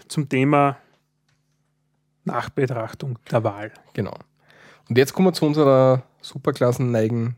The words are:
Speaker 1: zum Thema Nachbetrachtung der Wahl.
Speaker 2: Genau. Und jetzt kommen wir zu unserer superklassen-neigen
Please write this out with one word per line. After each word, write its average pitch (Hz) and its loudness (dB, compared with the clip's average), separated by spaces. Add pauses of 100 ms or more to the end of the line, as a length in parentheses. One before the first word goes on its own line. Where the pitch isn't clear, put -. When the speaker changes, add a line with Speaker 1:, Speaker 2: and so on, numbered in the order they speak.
Speaker 1:
zum 147 -4
Thema 143 2 (1500)
Nachbetrachtung 123 -6 (100)
der 117 0
Wahl. 107 -6 (180)
Speaker 2:
Genau. - -6 (680)
Und 113 0
jetzt 135 4
kommen 190 2
wir 175 2
zu 165 -2
unserer 135 4 (180)
superklassen-neigen 120 -2